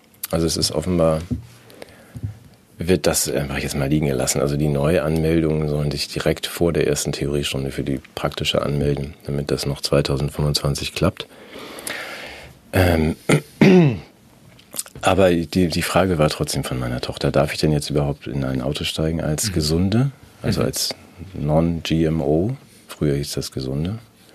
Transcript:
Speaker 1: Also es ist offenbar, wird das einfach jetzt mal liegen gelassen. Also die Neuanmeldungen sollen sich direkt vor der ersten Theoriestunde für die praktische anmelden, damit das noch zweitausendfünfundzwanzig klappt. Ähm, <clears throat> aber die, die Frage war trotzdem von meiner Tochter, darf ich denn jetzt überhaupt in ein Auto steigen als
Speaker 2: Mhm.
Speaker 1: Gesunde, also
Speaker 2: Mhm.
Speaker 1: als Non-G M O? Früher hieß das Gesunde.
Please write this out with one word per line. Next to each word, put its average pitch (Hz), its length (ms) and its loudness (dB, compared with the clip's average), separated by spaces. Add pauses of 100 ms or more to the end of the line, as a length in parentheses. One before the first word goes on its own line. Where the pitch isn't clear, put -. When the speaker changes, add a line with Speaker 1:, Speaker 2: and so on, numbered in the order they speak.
(300)
Speaker 1:
Also 82 160 0
es 80 100 -2
ist 85 140 -2
offenbar, 80 480 2 (1600)
wird 85 280 2
das 80 240 0
einfach 69 280 -4
jetzt 71 180 -6
mal 69 120 0
liegen 76 180 2
gelassen. 64 340 0
Also 71 160 0
die 76 120 2
Neuanmeldungen 78 1000 2
sollen 73 220 0
sich 71 180 -6
direkt - 380 -2
vor 85 260 0
der 78 140 2
ersten 73 260 -2
Theoriestunde 69 580 -2
für 67 140 -6
die 67 160 -2 (140)
praktische - 480 -2
anmelden, 71 520 -2 (120)
damit 71 240 -4
das 69 160 -2
noch 71 140 -4
zweitausendfünfundzwanzig 71 1120 0
klappt. - 320 -2 (1500)
Ähm, 85 420 4 (460)
<clears throat> 160 400 8 (1000)
aber 92 300 6
die, 87 380 2
die 82 140 -2
Frage 90 360 2
war 76 120 4
trotzdem - 340 -4
von 65 140 -6
meiner 62 220 -4
Tochter, - 300 -4
darf 69 220 2
ich - 80 -8
denn 78 100 2
jetzt 73 200 0
überhaupt 71 360 -2
in 67 180 -4
ein 65 160 -2
Auto 69 220 -4
steigen 80 380 -2
als 76 300 -2
Speaker 2:
Mhm. - 20 -6
Speaker 1:
Gesunde, 92 580 2 (320)
also 92 180 0
Speaker 2:
Mhm. - 60 2
Speaker 1:
als - 280 -4 (400)
Non-G 80 720 0
M 80 140 0
O? 82 360 0 (320)
Früher 73 260 -2
hieß 71 200 -4
das - 180 -6
Gesunde. 73 460 -4 (360)